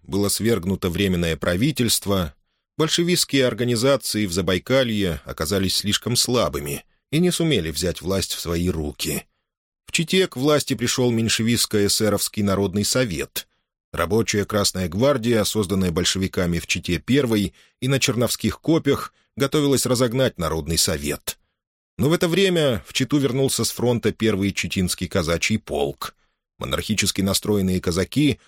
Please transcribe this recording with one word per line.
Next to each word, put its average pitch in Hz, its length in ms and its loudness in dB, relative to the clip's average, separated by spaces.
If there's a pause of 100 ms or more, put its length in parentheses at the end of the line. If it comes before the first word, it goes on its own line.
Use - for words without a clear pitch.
было 101 260 0
свергнуто 98 640 0
Временное 87 480 0
правительство, 98 960 0 (420)
большевистские 160 720 0
организации 120 800 0
в 87 80 -4
Забайкалье 95 920 0
оказались 92 520 -2
слишком 104 400 -2
слабыми 76 680 -2 (280)
и 147 80 2
не 180 100 4
сумели 143 400 0
взять 80 320 -2
власть 92 320 -2
в - 60 -8
свои 85 320 -2
руки. 78 560 -6 (580)
В - 60 -20
Чите 185 340 0
к - 100 -8
власти 139 380 2
пришёл 123 380 0
меньшевистско-эсеровский 107 1300 0
Народный 101 440 0
Совет. 92 600 -4 (460)
Рабочая 98 520 0
Красная 92 440 -2
Гвардия, 113 540 2
созданная 95 480 0
большевиками 90 680 0
в 82 80 -6
Чите 87 320 -2
первой 113 560 0 (280)
и 127 60 -2
на 135 120 0
Черновских 113 600 -2
копьях, 147 520 0 (220)
готовилась 139 500 2
разогнать 123 540 0
Народный 80 400 -2
Совет. 71 580 -2 (600)
Но 131 120 2
в 160 40 2
это 175 140 2
время 165 580 2
в - 80 -20
Читу 135 240 0
вернулся 135 460 0
с - 80 -2
фронта 117 400 0
первый 101 420 2
Читинский 90 540 -2
казачий 85 500 0
полк. 71 580 -4 (440)
Монархически - 600 -2
настроенные 95 600 2
казаки 95 680 0